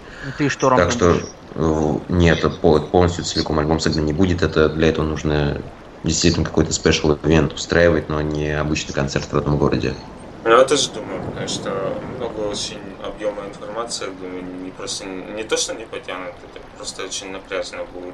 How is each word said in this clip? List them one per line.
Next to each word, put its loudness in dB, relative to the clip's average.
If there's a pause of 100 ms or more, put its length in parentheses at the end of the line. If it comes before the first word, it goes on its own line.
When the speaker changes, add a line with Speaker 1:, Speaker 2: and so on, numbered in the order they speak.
(240)
Speaker 1:
Ну -8
ты 2
что, 2
Ром, 6
Speaker 2:
Так 4
что, 2 (500)
Speaker 1:
думаешь? 2
Speaker 2:
э, 0
нет, 4
по-, 6
полностью 2
целиком 0
альбом 2
сыгран 2
не 0
будет, 2
это, 4
для 2
этого 2
нужно 0 (420)
действительно 2
какой-то 2
спешл 2
ивент 4
устраивать, 2
но -2
не -2
обычный -2
концерт -2
в -8
родном 2
городе. 2 (480)
Speaker 3:
Ну, 2
я 10
тоже 2
думаю, -8
потому -8
что -4 (200)
много -6
очень -4 (260)
объема -6
информации, -8 (160)
думаю, -8
не, -10
просто -8
не -8
то, 0
что -4
не -10
потянут, -10
это -18 (180)
просто -10
очень -8
напряжно -6
будет -12